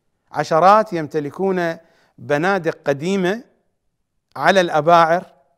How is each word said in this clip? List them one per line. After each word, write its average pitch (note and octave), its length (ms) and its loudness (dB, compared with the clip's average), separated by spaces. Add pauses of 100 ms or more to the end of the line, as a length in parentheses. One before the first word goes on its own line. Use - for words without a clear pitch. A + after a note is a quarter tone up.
(320)
عشرات F3+ 640 2
يمتلكون E3 840 -6 (400)
بنادق D#3 680 -2
قديمة F3+ 580 -4 (920)
على F3+ 260 2
الأباعر، E3+ 720 2 (240)